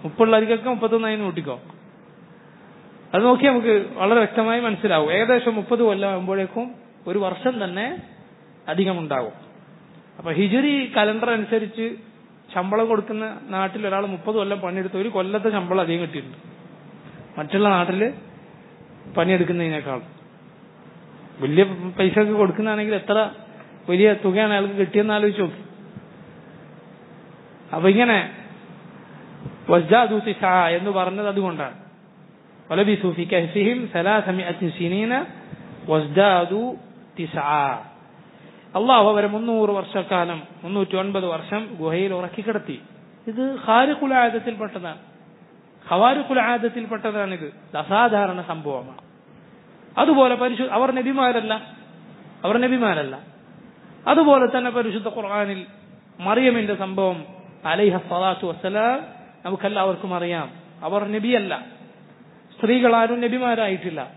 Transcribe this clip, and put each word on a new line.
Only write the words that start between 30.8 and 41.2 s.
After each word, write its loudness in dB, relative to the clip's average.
പറഞ്ഞത് -2
അതുകൊണ്ടാണ്. -4
വലബിസു 2
ഫീ -4
കഹ്ഫിഹിം 0
സലാസമിഅത്തിൻ 0
സിനീന -2
വസ്ദാദു 2
തിസ്ആ. -2
അള്ളാഹു 6
അവരെ 2
മുന്നൂറ് 0
വർഷക്കാലം, -2
മുന്നൂറ്റി -4
ഒൻപത് -2